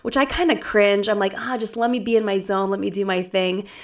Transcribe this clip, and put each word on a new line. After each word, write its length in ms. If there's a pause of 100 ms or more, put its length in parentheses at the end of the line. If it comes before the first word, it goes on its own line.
which 160
I 80
kinda 320
cringe. 500
I'm 100
like, 160
"Ah, 220
just 220
let 120
me 100
be 160
in 100
my 120
zone. 300
Let 120
me 100
do 160
my 160
thing." 440 (180)